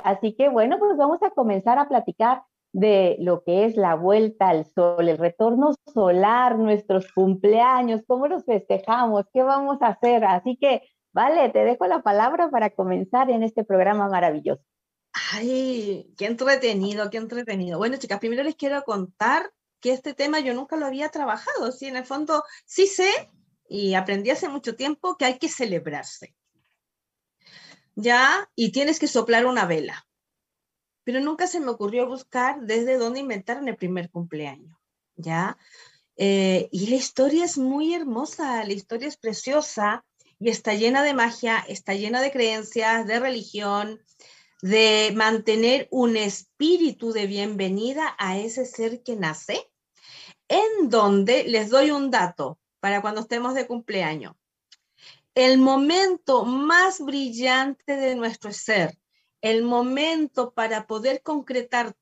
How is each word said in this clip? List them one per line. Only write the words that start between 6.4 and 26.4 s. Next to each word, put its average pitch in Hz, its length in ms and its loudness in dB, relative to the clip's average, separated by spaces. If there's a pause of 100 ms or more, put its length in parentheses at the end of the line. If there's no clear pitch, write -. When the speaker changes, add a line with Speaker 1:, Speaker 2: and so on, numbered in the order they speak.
Speaker 1:
nuestros 202 540 0
cumpleaños, 220 960 4
cómo 254 180 0
los 311 180 -4
festejamos, 220 880 0
qué 254 120 2
vamos 277 360 0
a 233 100 4
hacer. 240 340 2
Así 190 360 0
que, 277 220 2 (300)
Vale, 269 380 4
te 220 100 2
dejo 240 260 2
la 339 160 0
palabra 254 480 2
para 220 200 0
comenzar 190 600 0
en 226 140 0
este 226 180 -2
programa 202 460 2
maravilloso. 156 560 -2 (680)
Speaker 2:
Ay, 233 880 -4
qué 202 80 -4
entretenido, 220 840 0
qué 226 100 -8
entretenido. 220 600 -6
Bueno, 233 200 -2
chicas, - 200 -8
primero 233 240 -4
les 294 140 -4
quiero 277 260 -4
contar 226 720 -2 (260)
que 247 140 -2
este 262 200 -6
tema 294 280 -2
yo 262 140 -2
nunca 269 200 -8
lo 311 120 -4
había 277 220 -4
trabajado, 294 640 -6
¿sí? 254 160 -12
En 262 80 -10
el 254 100 -8
fondo, 302 380 -2 (220)
sí 392 240 2
sé, 392 420 -2 (380)
y 196 260 -2
aprendí 196 360 0
hace 302 180 -2
mucho 277 260 -8
tiempo, 294 420 -6
que 269 100 0
hay 254 120 -2
que 330 100 -4
celebrarse. 160 880 -8 (1600)